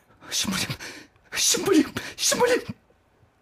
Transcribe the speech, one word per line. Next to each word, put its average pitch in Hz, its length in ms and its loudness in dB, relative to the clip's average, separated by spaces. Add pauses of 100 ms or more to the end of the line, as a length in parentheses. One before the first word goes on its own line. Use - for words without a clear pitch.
(300)
신부님, - 380 -4 (680)
신부님, - 480 4 (320)
신부님! 494 480 2 (800)